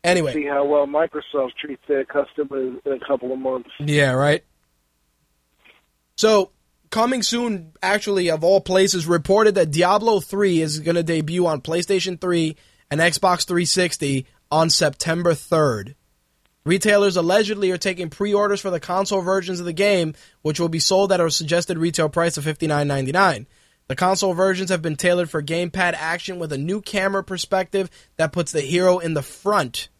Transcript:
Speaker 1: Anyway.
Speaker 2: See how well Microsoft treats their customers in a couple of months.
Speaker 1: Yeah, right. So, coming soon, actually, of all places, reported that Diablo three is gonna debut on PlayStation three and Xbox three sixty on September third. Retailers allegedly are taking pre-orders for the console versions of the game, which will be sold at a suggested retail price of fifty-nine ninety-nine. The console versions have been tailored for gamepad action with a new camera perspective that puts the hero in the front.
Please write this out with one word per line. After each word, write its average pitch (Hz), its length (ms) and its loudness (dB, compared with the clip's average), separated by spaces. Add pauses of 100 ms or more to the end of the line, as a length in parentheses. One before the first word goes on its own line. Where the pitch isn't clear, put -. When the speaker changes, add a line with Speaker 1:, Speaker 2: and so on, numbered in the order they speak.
Speaker 1:
Anyway. 170 280 2
Speaker 2:
See 151 140 -2
how 143 180 2
well 147 200 2
Microsoft 147 760 -2
treats 143 260 -12
their 135 180 0
customers 135 800 -4
in 139 80 -2
a 131 60 -4
couple 127 340 -4
of 131 60 -6
months. 131 400 -6
Speaker 1:
Yeah, 147 360 2
right. 147 280 2 (1700)
So, 214 340 4 (400)
coming 240 320 0
soon, 214 500 -4 (120)
actually, 196 440 0
of 156 140 0
all 185 180 6
places, 185 460 2
reported 196 480 4
that 165 160 2
Diablo 202 480 2
three 190 420 0
is 156 200 -4
gonna 170 240 0
debut 165 420 -2
on 151 140 -2
PlayStation 175 600 -4
three 165 360 -2 (340)
and 147 100 -2
Xbox 175 460 2
three 175 180 0
sixty 143 600 -2 (240)
on 160 200 2
September 170 640 0
third. 135 600 -2 (680)
Retailers 196 520 2
allegedly 202 540 2
are 185 60 -2
taking 180 340 -6
pre-orders 202 500 0
for 196 100 -4
the 170 100 -2
console 190 400 -2
versions 180 400 -2
of 175 60 -8
the 175 60 -6
game, 175 420 0 (280)
which 151 180 -4
will 170 80 0
be 165 100 -4
sold 190 340 2
at 175 80 4
a 165 100 2
suggested 170 480 -2
retail 165 300 0
price 170 280 0
of 147 80 -8
fifty-nine 151 440 0
ninety-nine. 139 580 0 (400)
The 131 100 -6
console 185 380 0
versions 185 360 0
have 170 120 0
been 156 140 -2
tailored 175 340 0
for 156 120 -4
gamepad 170 520 -2
action 170 460 -6
with 156 120 -8
a 135 60 -4
new 180 220 -4
camera 196 420 -2
perspective 185 680 -4 (280)
that 160 160 0
puts 170 180 -4
the 156 100 0
hero 175 380 2
in 165 160 -4
the 143 80 -2
front. 190 680 -2 (120)